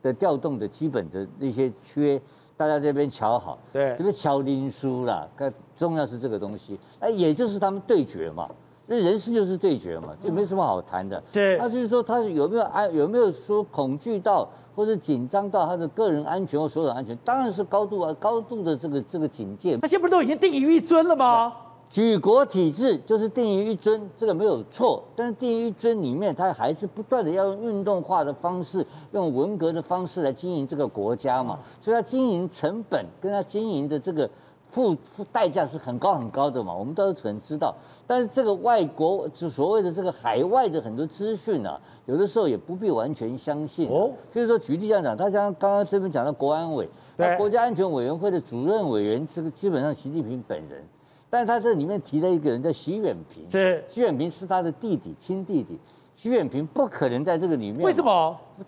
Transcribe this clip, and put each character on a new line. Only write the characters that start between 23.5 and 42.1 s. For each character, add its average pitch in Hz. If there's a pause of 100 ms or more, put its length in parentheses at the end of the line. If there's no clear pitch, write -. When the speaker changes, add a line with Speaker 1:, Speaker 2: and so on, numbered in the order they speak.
Speaker 1:
于 196
一 214
尊， 208
这 226
个 208
没 165
有 165
错。 220 (140)
但 233
是 240
定 247
于 233
一 226
尊 220
里 127
面， 170
他 185
还 131
是 160
不 -
断 240
的 156
要 185
用 247
运 214
动 196
化 180
的 143
方 180
式， 175 (280)
用 180
文 170
革 160
的 165
方 180
式 175
来 135
经 175
营 143
这 160
个 143
国 107
家 127
嘛。 113 (220)
所 220
以 -
他 233
经 254
营 180
成 202
本 120 (160)
跟 190
他 202
经 214
营 147
的 147
这 147
个 147 (420)
付-， 240 (120)
付 -
代 226
价 165
是 131
很 123
高 190
很 120
高 139
的 127
嘛， 92
我 90
们 135
都 196
很 107
知 151
道。 151 (340)
但 247
是 247
这 262
个 214
外 220
国， 156
就 165
所 143
谓 220
的 185
这 170
个 185
海 117
外 240
的 156
很 110
多 135
资 202
讯 175
啊， 73 (280)
有 135